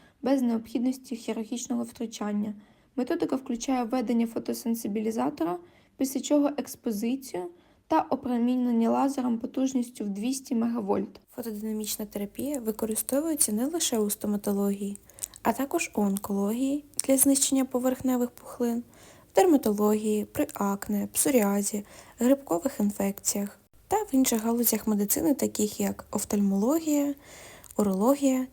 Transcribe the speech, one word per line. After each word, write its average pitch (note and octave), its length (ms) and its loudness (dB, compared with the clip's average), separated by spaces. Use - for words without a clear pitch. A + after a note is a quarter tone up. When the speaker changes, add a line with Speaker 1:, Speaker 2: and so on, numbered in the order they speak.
Speaker 1:
без C4+ 200 4
необхідності A#3+ 760 -2
хірургічного A3+ 680 -4
втручання. G#3+ 720 -4
Методика D#4+ 400 0
включає B3+ 480 -2
введення A#3 440 0
фотосенсибілізатора, A#3 1300 -2
після C4+ 240 -2
чого C#4+ 360 4
експозицію A#3+ 840 -4
та D#4+ 140 4
опромінення B3 880 2
лазером B3 480 0
потужністю B3+ 640 -2
в G#3 60 -4
двісті A#3 460 -4
мегавольт. G#3+ 640 -2
Speaker 2:
Фотодинамічна G#3+ 680 -6
терапія A3+ 540 -6
використовується A#3+ 920 -2
не G#3+ 140 0
лише D#4+ 340 0
у G#3 100 2
стоматології, G3+ 880 -2
а A3+ 100 2
також C#4 420 -4
у G#3+ 60 2
онкології G#3 840 0
для C4+ 100 6
знищення C4+ 480 4
поверхневих B3+ 640 0
пухлин, A#3+ 520 -4
в - 40 0
дерматології, G#3+ 920 4
при D4 280 -2
акне, G3+ 600 -2
псоріазі, G#3 720 2
грибкових C4+ 600 2
інфекціях G3+ 800 -2
та F#4+ 100 2
в G#4+ 140 0
інших B3+ 320 4
галузях A#3 440 2
медицини, G#3+ 460 2
таких G#3+ 460 -2
як G3 320 -4
офтальмологія, C#4 1040 2
урологія B3+ 760 2